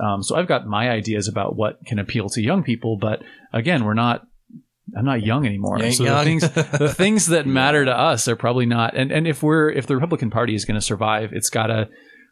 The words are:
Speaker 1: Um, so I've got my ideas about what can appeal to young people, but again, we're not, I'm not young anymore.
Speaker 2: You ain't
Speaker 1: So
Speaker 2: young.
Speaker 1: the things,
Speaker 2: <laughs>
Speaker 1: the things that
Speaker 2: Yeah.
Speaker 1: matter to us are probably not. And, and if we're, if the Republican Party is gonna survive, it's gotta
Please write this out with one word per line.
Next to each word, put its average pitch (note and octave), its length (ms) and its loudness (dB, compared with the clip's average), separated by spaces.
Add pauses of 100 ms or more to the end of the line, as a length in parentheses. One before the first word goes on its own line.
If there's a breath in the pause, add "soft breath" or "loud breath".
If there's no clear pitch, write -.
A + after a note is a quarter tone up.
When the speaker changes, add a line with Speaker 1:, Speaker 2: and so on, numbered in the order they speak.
Speaker 1:
Um, G2+ 200 -2
so - 140 -4
I've F3+ 120 0
got C3 200 0
my G#2+ 220 0
ideas G#2+ 400 -2
about G2+ 260 -4
what G#2+ 300 -2
can A2 120 -4
appeal G2+ 320 -4
to A2+ 120 -4
young C3 220 2
people, A2+ 340 -2
but G#2+ 260 -4 (300 loud breath)
again, B2 320 0
we're G#2+ 80 0
not, A#2 340 0 (720)
I'm A2+ 80 -2
not C3 200 0
young B2+ 200 2
anymore. G2+ 340 -2
Speaker 2:
You A2 60 0
ain't B2 100 0
Speaker 1:
So B2 80 0
Speaker 2:
young. C#3 140 2
Speaker 1:
the D3 80 2
things, D#3+ 240 2
Speaker 2:
<laughs> D3+ 280 -2
Speaker 1:
the D3 160 2
things G3+ 340 2
that D#3+ 180 2
Speaker 2:
Yeah. C3+ 80 0
Speaker 1:
matter C#3 320 4
to B2 120 0
us C3+ 300 2
are A#2 80 2
probably A#2+ 300 0
not. A#2 320 2
And, C3 160 0
and D#3+ 140 0
if D3+ 140 -2
we're, D3+ 280 4
if - 180 -4
the C#3 80 0
Republican C#3 340 0
Party A2 260 0
is G2+ 100 -4
gonna G#2+ 160 -2
survive, G#2+ 500 0
it's - 180 -4
gotta A2 380 0 (440 loud breath)